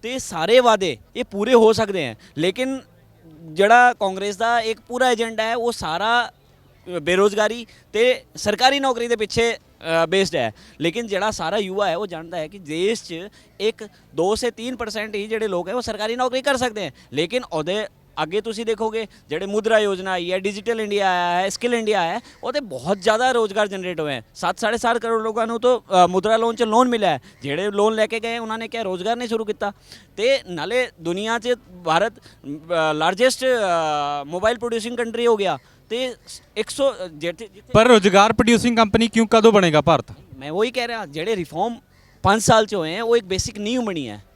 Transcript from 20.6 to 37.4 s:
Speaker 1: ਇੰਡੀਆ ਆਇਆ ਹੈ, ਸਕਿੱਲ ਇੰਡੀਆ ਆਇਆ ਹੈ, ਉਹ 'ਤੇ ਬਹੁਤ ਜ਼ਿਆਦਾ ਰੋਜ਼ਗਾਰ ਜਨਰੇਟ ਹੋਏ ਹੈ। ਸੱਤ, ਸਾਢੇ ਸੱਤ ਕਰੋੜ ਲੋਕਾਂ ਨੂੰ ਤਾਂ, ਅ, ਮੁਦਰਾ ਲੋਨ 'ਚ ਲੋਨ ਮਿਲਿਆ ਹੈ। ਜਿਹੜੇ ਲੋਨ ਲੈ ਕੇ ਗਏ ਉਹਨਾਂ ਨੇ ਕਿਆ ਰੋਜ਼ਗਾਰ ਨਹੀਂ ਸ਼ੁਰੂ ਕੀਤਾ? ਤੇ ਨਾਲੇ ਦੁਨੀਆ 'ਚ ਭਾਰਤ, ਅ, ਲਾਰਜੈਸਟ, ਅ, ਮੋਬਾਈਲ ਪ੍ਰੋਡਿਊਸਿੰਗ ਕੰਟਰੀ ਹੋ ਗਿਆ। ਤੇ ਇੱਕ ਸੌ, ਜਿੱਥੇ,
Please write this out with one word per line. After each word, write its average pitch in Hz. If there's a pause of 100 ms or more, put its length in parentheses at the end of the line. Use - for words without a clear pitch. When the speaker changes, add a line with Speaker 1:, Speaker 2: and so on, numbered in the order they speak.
Speaker 1:
ਇੰਡੀਆ 202
ਆਇਆ 175
ਹੈ, 190
ਸਕਿੱਲ 240
ਇੰਡੀਆ 214
ਆਇਆ 170
ਹੈ, 233 (240)
ਉਹ 254
'ਤੇ 285
ਬਹੁਤ 180
ਜ਼ਿਆਦਾ 226
ਰੋਜ਼ਗਾਰ 214
ਜਨਰੇਟ 180
ਹੋਏ 147
ਹੈ। 113 (120)
ਸੱਤ, 185
ਸਾਢੇ 233
ਸੱਤ 226
ਕਰੋੜ 226
ਲੋਕਾਂ 220
ਨੂੰ 226
ਤਾਂ, 220
ਅ, -
ਮੁਦਰਾ 190
ਲੋਨ 226
'ਚ 240
ਲੋਨ 233
ਮਿਲਿਆ 214
ਹੈ। 139 (220)
ਜਿਹੜੇ 156
ਲੋਨ 202
ਲੈ 220
ਕੇ 220
ਗਏ 233
ਉਹਨਾਂ 226
ਨੇ 226
ਕਿਆ 226
ਰੋਜ਼ਗਾਰ 190
ਨਹੀਂ 240
ਸ਼ੁਰੂ 220
ਕੀਤਾ? 202 (440)
ਤੇ 247
ਨਾਲੇ 190 (120)
ਦੁਨੀਆ 202
'ਚ 240 (300)
ਭਾਰਤ, 175
ਅ, 156
ਲਾਰਜੈਸਟ, 185
ਅ, 156
ਮੋਬਾਈਲ 185
ਪ੍ਰੋਡਿਊਸਿੰਗ 233
ਕੰਟਰੀ 233
ਹੋ 233
ਗਿਆ। 180 (320)
ਤੇ 247 (420)
ਇੱਕ 214
ਸੌ, 269 (200)
ਜਿੱਥੇ, 170